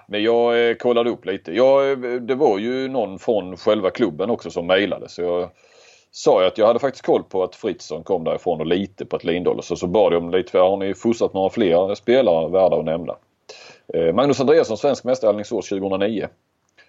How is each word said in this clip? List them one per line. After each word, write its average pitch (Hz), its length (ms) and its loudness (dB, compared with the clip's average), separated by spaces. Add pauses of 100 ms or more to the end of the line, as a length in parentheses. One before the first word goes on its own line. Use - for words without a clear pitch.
men 104 160 -4
jag, 117 460 2
eh, 113 60 0
kollade 120 340 0
upp 95 160 -8
lite. 90 300 -6
Jag, 135 360 4
eh, 135 60 -2 (240)
det 123 140 -4
var 127 220 2
ju 127 300 -4
någon 104 320 -6
från 92 380 -4
själva 107 320 0
klubben 95 400 -2
också 87 220 -4
som 85 160 -6
mejlade. 95 420 0
Så - 120 -10
jag 90 280 -2 (640)
sa 135 300 2
ju 190 60 4
att - 100 -2
jag 104 100 4
hade 117 120 4
faktiskt - 260 -6
koll 151 180 2
på 92 200 -4
att 87 120 -6
Fritzson 82 480 -8
kom 87 200 -2
därifrån 80 360 -4
och 78 60 -4
lite 92 400 -4
på - 100 -8
att - 80 -6
Lindahl. 87 340 -2
Och - 80 -10
så, 87 100 -6
så 90 120 -6
bad 90 260 2
jag 85 100 0
om 85 60 -10
lite, 90 220 -2
för 95 80 2
har 95 180 4
ni 98 160 -4
fostrat 110 400 -2
några 95 160 0
fler 95 460 2
spelare 92 540 2
värda 90 260 4
att - 100 -2
nämna? 80 300 -4 (800)
Eh, 82 200 2
Magnus 135 260 2
Andreasson, 131 380 2
svensk 135 260 -2
mästare 120 260 0
i 104 40 4
Alingsås 104 320 -4
tjugohundranio. 98 600 -2 (600)